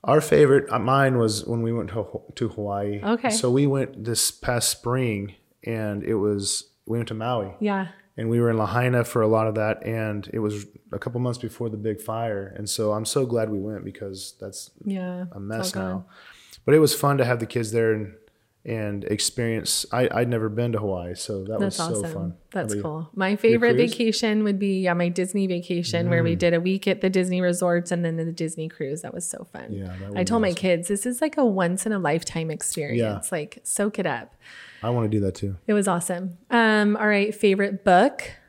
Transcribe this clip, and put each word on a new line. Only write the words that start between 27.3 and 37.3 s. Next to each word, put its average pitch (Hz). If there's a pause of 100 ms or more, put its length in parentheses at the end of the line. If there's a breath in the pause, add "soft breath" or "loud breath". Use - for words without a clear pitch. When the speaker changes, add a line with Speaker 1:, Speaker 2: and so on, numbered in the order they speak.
Speaker 2:
resorts 175
and 175
then 165
the 165
Disney 165
cruise. 151
That -
was 175
so -
fun. -
Speaker 1:
Yeah, -
that 92 (140)
Speaker 2:
I 202
Speaker 1:
would 185
Speaker 2:
told 220
Speaker 1:
be 208
Speaker 2:
my -
Speaker 1:
awesome. 170
Speaker 2:
kids, 175
"This 202
is, 247
like, 311
a 277
once 185
in 214
a 202
lifetime 160
experience. 120
Speaker 1:
Yeah. 185
Speaker 2:
Like, 151
soak 208
it 190
up." 117 (480 loud breath)
Speaker 1:
I 113
wanna 117
do 107
that 95
too. 98 (100)
Speaker 2:
It 214
was 202
awesome. 175 (100)
Um, 214
all 214
right, 208